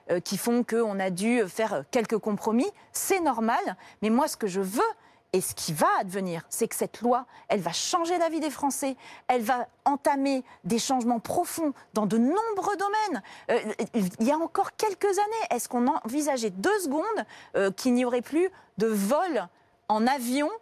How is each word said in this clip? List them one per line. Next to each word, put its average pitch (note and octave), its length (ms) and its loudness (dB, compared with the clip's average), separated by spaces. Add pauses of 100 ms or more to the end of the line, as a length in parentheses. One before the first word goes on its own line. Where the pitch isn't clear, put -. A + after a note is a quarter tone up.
euh, F3 100 2
qui - 160 -6
font A#3+ 280 2
qu'on A3 360 0
a F#3+ 120 0
dû, A3 300 2
euh, F#3+ 60 0
faire F#3+ 440 -2
quelques A3+ 260 0
compromis. A3 500 0 (240)
C'est - 280 0
normal. B3+ 580 0 (240)
Mais G#3 80 0
moi, B3+ 180 4
ce - 80 -4
que A3 120 -4
je F#3+ 140 -2
veux, G3 200 0 (500)
et F#3 100 2
ce - 120 -6
qui - 200 -6
va F#3+ 140 2 (120)
advenir, F#3 500 -4
c'est - 180 -2
que - 80 -8
cette - 260 -6
loi, A#3+ 260 0 (220)
elle G#3 100 2
va E3+ 120 -4
changer F4 460 0
la E4 120 2
vie D#4+ 100 -2
des D4+ 100 -2
Français. C4+ 480 -2 (300)
Elle B3 160 2
va B3 240 0 (180)
entamer C4+ 580 2 (200)
des G#3+ 160 0
changements A#3+ 400 0
profonds E4 540 -2 (200)
dans G#3+ 140 0
de G#3 100 2
nombreux G4 580 2
domaines. G4+ 480 -2 (280)
Euh, A#3 80 4 (600)
il A3+ 80 2
y C#4 40 4
a D4+ 60 4
encore E4+ 380 -2
quelques G4+ 300 -2
années, G#4 460 0
est-ce A#3+ 180 -4
qu'on A#3+ 180 0
envisageait C4+ 640 0
deux G#3+ 300 0
secondes, D#4 240 -2 (520)
euh, G3 160 2
qu'il B3 220 0
n'y B3 120 4
aurait A#3+ 180 0
plus F4 260 0 (300)
de A3 80 2
vol A3 600 0 (400)
en G#3+ 180 2
avion C4+ 440 0 (120)